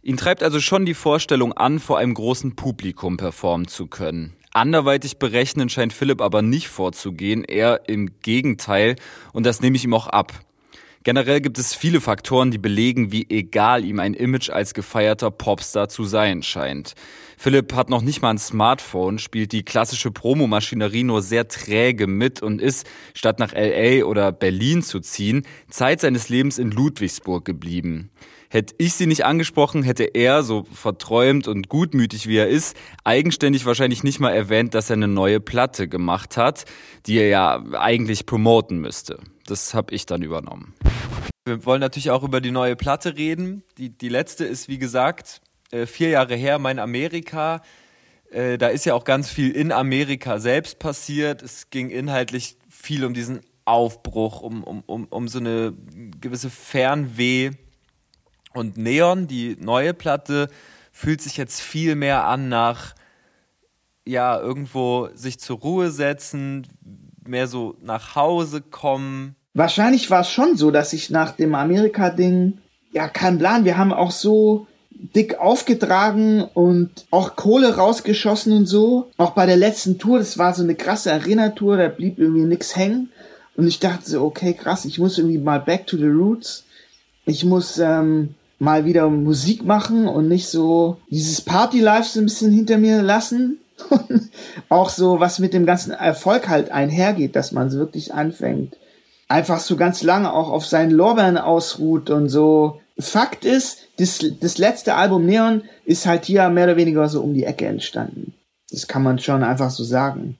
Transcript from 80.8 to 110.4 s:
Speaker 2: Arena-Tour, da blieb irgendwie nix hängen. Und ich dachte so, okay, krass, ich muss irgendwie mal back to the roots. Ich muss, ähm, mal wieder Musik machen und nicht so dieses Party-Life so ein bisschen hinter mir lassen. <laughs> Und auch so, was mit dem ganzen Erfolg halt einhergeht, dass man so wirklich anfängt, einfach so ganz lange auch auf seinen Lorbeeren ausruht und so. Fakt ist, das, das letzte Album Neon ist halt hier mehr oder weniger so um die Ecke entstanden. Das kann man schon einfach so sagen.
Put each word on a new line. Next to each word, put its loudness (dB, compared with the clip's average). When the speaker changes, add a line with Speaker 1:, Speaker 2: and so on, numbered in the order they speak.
Speaker 2:
Arena-Tour, 2
da 4
blieb -4
irgendwie 4
nix 0
hängen. -2
Und 4
ich 0
dachte -4
so, 0
okay, -2
krass, -4
ich -8
muss 2
irgendwie 2
mal 0
back -2
to -4
the 2
roots. 0
Ich -2
muss, 2
ähm, 2
mal 2
wieder 4
Musik 2
machen 2
und 2
nicht 2
so 2
dieses -2
Party-Life 4
so -4
ein 4
bisschen 4
hinter 4
mir 6
lassen. 0
<laughs> -18
Und 2
auch 6
so, 2
was 2
mit 0
dem 4
ganzen 2
Erfolg 0
halt 0
einhergeht, 0
dass -2
man 0
so -4
wirklich -6
anfängt, -4
einfach 2
so -2
ganz 0
lange 2
auch 0
auf -2
seinen 2
Lorbeeren 6
ausruht 0
und 2
so. 4
Fakt -2
ist, 0
das, 0
das -2
letzte 0
Album 4
Neon 4
ist 0
halt 2
hier 4
mehr 4
oder 6
weniger 4
so -2
um -2
die 0
Ecke -4
entstanden. -8
Das -10
kann -2
man 2
schon 0
einfach 0
so -6
sagen. -4